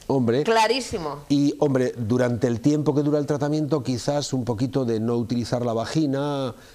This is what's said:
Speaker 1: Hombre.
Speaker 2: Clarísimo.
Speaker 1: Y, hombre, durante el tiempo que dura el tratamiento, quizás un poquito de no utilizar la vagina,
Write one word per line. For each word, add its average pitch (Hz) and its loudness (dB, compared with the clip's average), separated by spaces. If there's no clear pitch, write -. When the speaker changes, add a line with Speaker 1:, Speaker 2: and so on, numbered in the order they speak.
Speaker 1:
Hombre. 127 2
Speaker 2:
Clarísimo. 220 0
Speaker 1:
Y, 143 2
hombre, 131 2
durante 120 0
el 117 0
tiempo 147 2
que 139 2
dura 147 2
el 147 -2
tratamiento, 147 0
quizás 131 -4
un 131 -2
poquito 123 -2
de 113 0
no 117 0
utilizar 120 -2
la 117 0
vagina, 135 -2